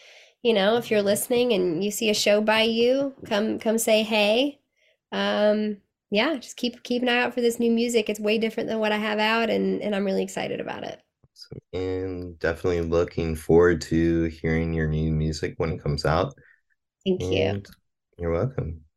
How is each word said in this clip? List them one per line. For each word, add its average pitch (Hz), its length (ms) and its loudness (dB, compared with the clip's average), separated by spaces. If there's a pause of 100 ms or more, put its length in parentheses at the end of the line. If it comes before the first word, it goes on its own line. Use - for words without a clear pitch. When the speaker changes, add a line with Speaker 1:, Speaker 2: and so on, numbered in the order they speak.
(420)
Speaker 1:
you 226 120 2
know, 208 240 2
if 233 120 -4
you're 214 120 2
listening 233 520 2
and 180 300 0
you 208 80 -2
see 220 180 -2
a 208 40 4
show 208 280 4
by 220 220 4
you, 247 500 2 (120)
come, 220 340 0
come 226 180 0
say 220 240 4
hey. 220 580 2 (520)
Um, 208 680 0 (340)
yeah, 254 240 2
just - 220 -12
keep, 240 260 -6
keep 247 200 -2
an 247 60 2
eye 240 100 2
out 247 140 -2
for 247 80 -4
this 233 180 0
new 233 120 2
music. 233 380 0
It's 214 100 -4
way 214 180 0
different 220 320 -4
than 220 100 -2
what 214 120 0
I 214 60 0
have 214 220 -2
out, 226 300 0
and, 190 320 0
and 208 140 -2
I'm 202 100 -2
really 190 180 0
excited - 360 -6
about - 240 -8
it. - 180 -12 (220)
Speaker 2:
Awesome. - 360 -20 (140)
And 92 680 -6
definitely 85 420 0
looking 82 540 0
forward 85 460 4
to 82 440 0
hearing 80 480 -2
your 80 140 0
new 78 240 0
music 78 460 -2
when 82 140 -2
it - 120 -8
comes 73 220 -2
out. 80 280 0 (720)
Speaker 1:
Thank 185 160 0
you. 185 220 0
Speaker 2:
And 101 240 -4 (500)
you're 85 140 -2
welcome. 85 500 -4 (160)